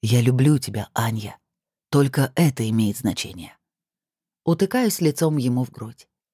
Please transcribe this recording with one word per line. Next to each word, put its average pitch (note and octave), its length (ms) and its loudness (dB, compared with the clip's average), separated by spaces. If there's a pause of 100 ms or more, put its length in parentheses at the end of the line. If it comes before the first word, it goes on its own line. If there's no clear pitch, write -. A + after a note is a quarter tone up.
"Я A#2+ 200 2
люблю C3 380 4
тебя, G#2 340 -8
Анья. A2 440 -4 (520)
Только C#3 460 2
это C#3 340 2
имеет A2 280 2
значение". F2+ 600 -6 (880)
Утыкаюсь F#3+ 560 0
лицом D#3 340 0
ему B2 300 0
в - 60 -16
грудь. - 360 -18 (260)